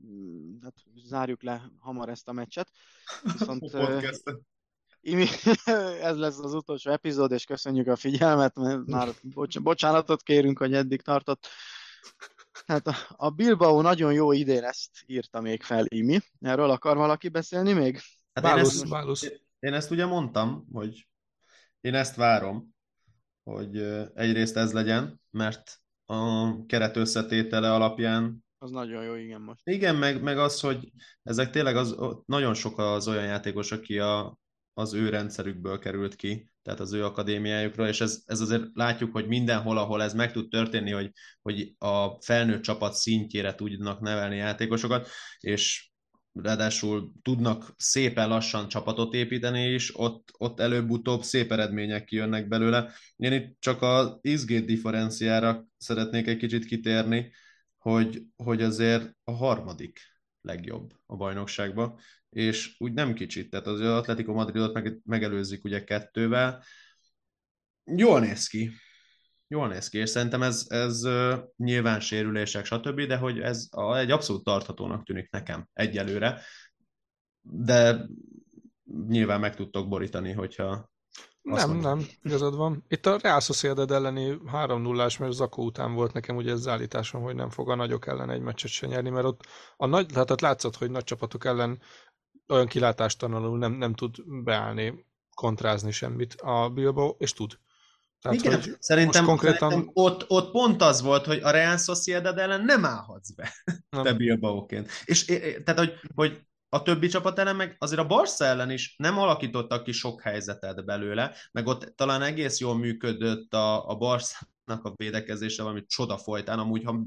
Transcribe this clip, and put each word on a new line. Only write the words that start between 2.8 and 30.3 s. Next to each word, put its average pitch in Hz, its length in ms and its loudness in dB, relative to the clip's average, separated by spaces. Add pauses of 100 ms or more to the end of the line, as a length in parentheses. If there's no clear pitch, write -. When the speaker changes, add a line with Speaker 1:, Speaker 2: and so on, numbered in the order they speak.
Speaker 1:
Viszont, 151 400 -4
Speaker 2:
<laughs> 143 120 -10
A 135 120 0
podcastet. 135 480 -4
Speaker 1:
ö, 123 40 -12 (640)
Imi, 180 260 2 (420)
<laughs> 185 340 0
ez 165 140 0
lesz 151 220 -2
az 143 160 -6
utolsó 147 360 -4
epizód, 143 420 2
és 123 120 0
köszönjük 135 420 -2
a 123 100 4
figyelmet, 139 600 4
mert 131 300 -2
már 123 220 0 (140)
bocs-, 135 400 -8
bocsánatot 160 600 2
kérünk, 139 360 4
hogy 135 160 0
eddig 135 280 0
tartott. 139 440 -2 (1200)
Hát 151 200 0
a, 151 80 -2 (140)
a 151 220 -4
Bilbao 165 500 6
nagyon 160 320 4
jó 147 200 6
idén, 135 320 2
ezt - 260 -8 (160)
írta 123 340 -6
még 110 220 -4
fel 113 260 0
Imi. 117 300 2 (220)
Erről 131 300 2
akar 143 260 2
valaki 151 320 2
beszélni 180 440 0
még? 131 280 2 (320)
Speaker 2:
Hát 139 120 -2
én 165 60 6
Speaker 3:
Válasz, 135 240 6
Speaker 2:
ezt, 139 140 -4
Speaker 3:
válasz. 143 340 -4
Speaker 2:
én, 143 80 -8 (280)
én 143 140 -2
ezt 147 180 -2
ugye 170 160 0
mondtam, 139 680 0
hogy 113 360 -8 (720)
én 127 140 -2
ezt 131 220 0
várom, 113 580 2 (680)
hogy, 104 340 -10
ö, 104 280 -6 (100)
egyrészt 113 420 0
ez 110 160 2
legyen, 110 480 0 (100)
mert 110 500 -6 (240)
a 110 600 -2
keret 113 300 0
összetétele 110 760 0
alapján 113 720 0 (140)
Speaker 1:
Az 127 120 -14
nagyon 117 340 -8
jó, 117 100 -8
igen, 113 260 -12
most. 107 280 -14
Speaker 2:
Igen, 185 280 2
meg, 139 260 0
meg 143 160 -2